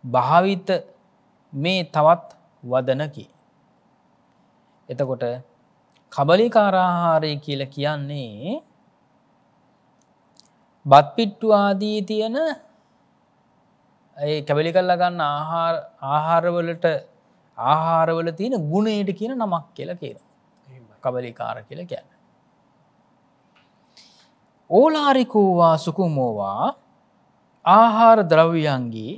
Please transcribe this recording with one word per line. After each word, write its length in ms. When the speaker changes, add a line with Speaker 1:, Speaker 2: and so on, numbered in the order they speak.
Speaker 1:
භාවිත 640
මේ 300
තවත් 440
වදනකි. 640
එතකොට 340
කබලිකාර 640
ආහාරය 640
කියලා 360
කියන්නේ 880
බත් 260
පිට්ටු 420
ආදී 480
තියෙන 360
ඒ 240
කැබලි 300
කරලා 260
ගන්න 240
ආහාර, 540
ආහාරවලට, 800
ආහාරවල 720
තියෙන 320
ගුණයට 500
කියන 200
නමක් 380
කියලා 240
කියනවා. 320
Speaker 2:
එහෙමයි. 300
Speaker 1:
කබලිකාර 680
කියලා 220
කියන්නේ. 320
ඕලාරිකෝවා 1080
සුකුමෝවා 880
ආහාර 580
ද්‍රව්‍යයන්ගේ 960